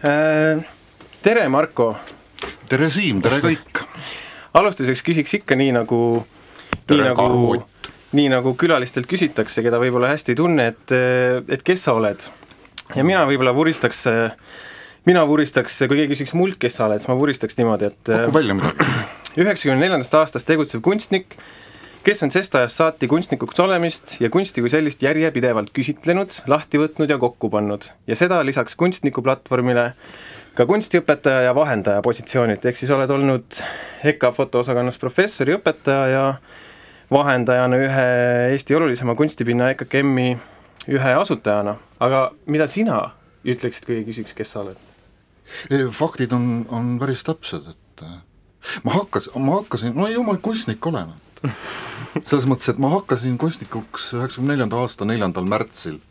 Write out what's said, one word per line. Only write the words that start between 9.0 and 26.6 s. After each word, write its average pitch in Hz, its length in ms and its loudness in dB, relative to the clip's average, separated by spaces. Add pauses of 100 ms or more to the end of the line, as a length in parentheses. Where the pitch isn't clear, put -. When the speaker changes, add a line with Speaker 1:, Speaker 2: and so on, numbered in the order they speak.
Speaker 1:
küsitakse, - 560 0
keda 120 160 4
võib-olla 123 320 2
hästi 131 220 -2
ei 120 40 -2
tunne, 156 340 4
et, - 220 -4 (540)
et 131 160 -2
kes 180 240 0
sa 123 80 4
oled. 104 280 0 (720)
Ja 135 80 2
mina 175 240 4
võib-olla 131 260 2
vuristaks, 156 520 0 (1040)
mina 175 200 6
vuristaks, 143 560 2
kui 143 160 2
keegi 147 140 0
küsiks 131 200 -6
mult, 185 260 0
kes 123 200 -2
sa 110 80 2
oled, 104 140 0
siis - 100 -6
ma 127 80 2
vuristaks 135 400 -2
niimoodi, 107 320 2
et, - 160 -20
Speaker 2:
Paku 113 260 2
välja 113 220 4
midagi. 90 320 0 (200)
Speaker 1:
<clears throat> - 360 -4
üheksakümne 139 400 2
neljandast 156 320 2
aastast 156 320 2
tegutsev 156 340 0
kunstnik, 190 540 -2 (680)
kes 202 220 0
on 135 80 -2
sest 185 240 0
ajast 123 240 2
saati 156 300 0
kunstnikuks 160 500 -2
olemist 175 560 0
ja 117 160 0
kunsti 180 320 0
kui 120 80 0
sellist 151 320 0
järjepidevalt 131 720 0
küsitlenud, 165 680 -2
lahti 147 340 0